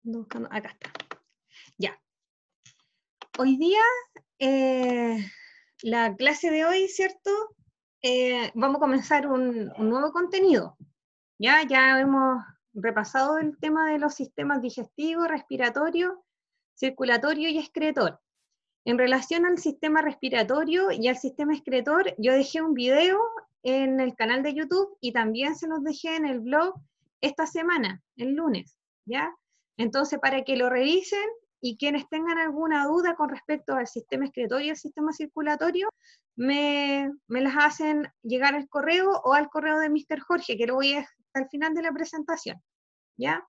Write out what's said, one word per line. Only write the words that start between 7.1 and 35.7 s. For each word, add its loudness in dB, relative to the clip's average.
Eh, 0
vamos 2
a -4
comenzar 2
un, -2
un 0
nuevo 0
contenido. 2
Ya, 6
ya 6
hemos 2
repasado 0
el -2
tema 2
de 0
los 0
sistemas -4
digestivo, -4
respiratorio, -2
circulatorio 0
y -2
excretor. -2
En 0
relación 2
al 2
sistema 0
respiratorio 0
y -2
al 0
sistema -2
excretor, 0
yo 2
dejé 2
un 0
video 4
en 2
el -2
canal 0
de -2
YouTube -2
y -6
también 0
se -8
los -4
dejé -4
en 0
el -2
blog 0
esta -2
semana, -2
el -4
lunes, -4
¿ya? -6
Entonces, -2
para 0
que 0
lo 2
revisen 0
y -6
quienes -2
tengan -2
alguna 0
duda 0
con 0
respecto -6
al -2
sistema -6
excretor -4
y -4
al -4
sistema -4
circulatorio, -2